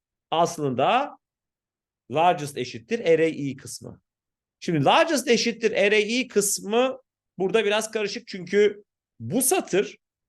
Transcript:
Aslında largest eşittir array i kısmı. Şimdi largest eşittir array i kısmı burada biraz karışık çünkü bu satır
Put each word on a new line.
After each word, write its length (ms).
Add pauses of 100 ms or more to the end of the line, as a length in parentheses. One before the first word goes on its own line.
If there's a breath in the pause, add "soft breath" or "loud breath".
(320)
Aslında 840 (920)
largest 460
eşittir 420
array 520
i 40
kısmı. 460 (580)
Şimdi 260
largest 420
eşittir 440
array 480
i 80
kısmı 720 (360)
burada 280
biraz 260
karışık 360
çünkü 560 (360)
bu 220
satır 560 (320)